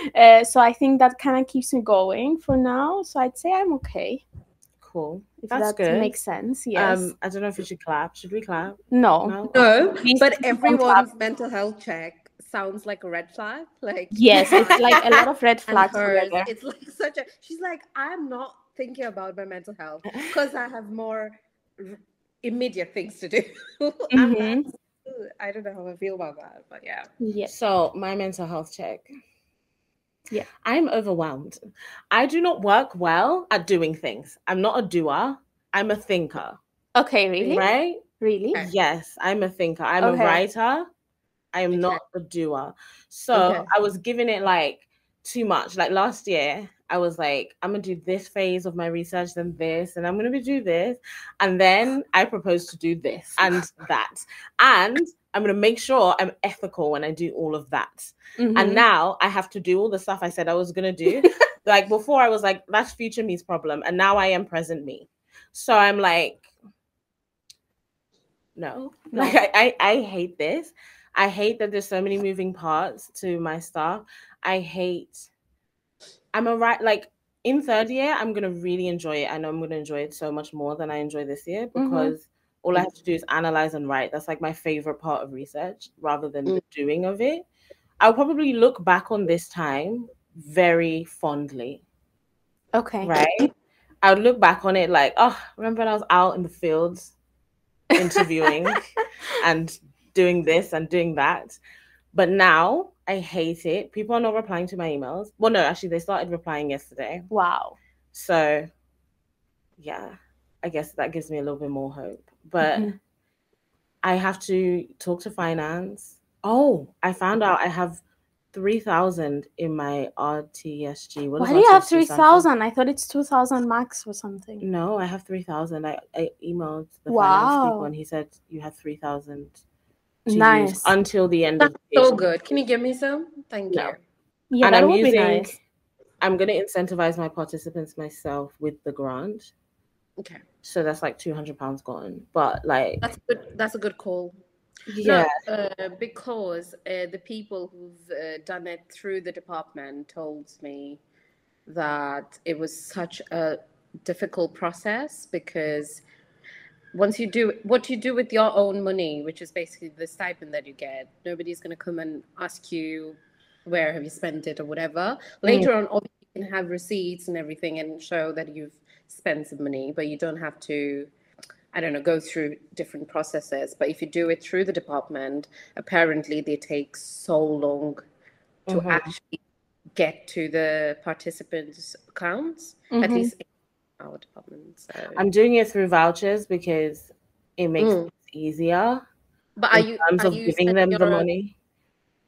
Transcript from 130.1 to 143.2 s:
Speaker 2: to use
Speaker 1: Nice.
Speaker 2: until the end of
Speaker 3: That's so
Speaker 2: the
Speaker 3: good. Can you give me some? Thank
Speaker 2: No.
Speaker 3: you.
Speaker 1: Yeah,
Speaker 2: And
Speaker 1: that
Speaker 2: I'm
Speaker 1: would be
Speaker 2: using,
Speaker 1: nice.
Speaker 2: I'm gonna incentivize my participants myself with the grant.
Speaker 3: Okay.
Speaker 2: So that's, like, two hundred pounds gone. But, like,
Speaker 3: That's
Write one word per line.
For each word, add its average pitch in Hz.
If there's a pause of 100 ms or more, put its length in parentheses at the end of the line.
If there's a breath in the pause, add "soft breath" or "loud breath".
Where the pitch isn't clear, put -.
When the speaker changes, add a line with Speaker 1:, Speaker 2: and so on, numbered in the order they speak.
Speaker 2:
to 226
use 214
Speaker 1:
Nice. 214
Speaker 2:
until 196
the 170
end 156
of 294 (220)
Speaker 3:
That's 262
so 254
Speaker 2:
the 220
Speaker 3:
good. 175
Can 285
you 269
give 240
me 254
some? 285 (220)
Thank 196
Speaker 2:
No. 92
Speaker 3:
you. - (640)
Speaker 1:
Yeah, 202
Speaker 2:
And 196
Speaker 1:
that 185
Speaker 2:
I'm 196
Speaker 1:
would 185
be 214 (100)
Speaker 2:
using, 220
Speaker 1:
nice. 208 (640)
Speaker 2:
I'm 190
gonna 190
incentivize 175
my 165
participants 160
myself 143
with 151
the 147
grant. 143 (680)
Speaker 3:
Okay. 170 (260)
Speaker 2:
So -
that's, 151
like, 147
two 160
hundred 151
pounds 135
gone. -
But, 147
like, 131
Speaker 3:
That's 226 (100)